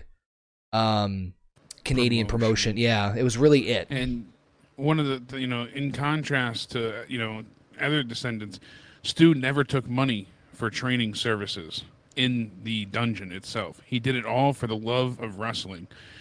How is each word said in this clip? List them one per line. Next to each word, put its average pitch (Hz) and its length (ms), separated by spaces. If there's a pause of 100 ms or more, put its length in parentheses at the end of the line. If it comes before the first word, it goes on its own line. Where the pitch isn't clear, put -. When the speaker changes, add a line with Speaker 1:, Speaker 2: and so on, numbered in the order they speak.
(720)
Speaker 1:
um, 104 640 (500)
Canadian 120 420
Speaker 2:
Promotion. 113 460
Speaker 1:
promotion. 95 60
Yeah, 110 360
it 117 80
was 117 140
really 143 320
it. 101 220
Speaker 2:
And 123 420 (440)
one 156 220
of 147 80
the, 135 120
the, 127 200
you 127 80
know, 120 280
in 139 180
contrast 135 800
to, 113 380
you 127 100
know, 110 260 (340)
other 147 240
descendants, 113 560 (440)
Stu 165 320
never 135 300
took 127 220
money 123 420 (260)
for 95 160
training 120 440
services 101 720 (300)
in 123 360 (120)
the 110 240
dungeon 107 460
itself. 98 540
He 123 120
did 127 180
it 113 100
all 131 260
for 127 140
the 110 100
love 123 420
of 104 200
wrestling. 101 500 (320)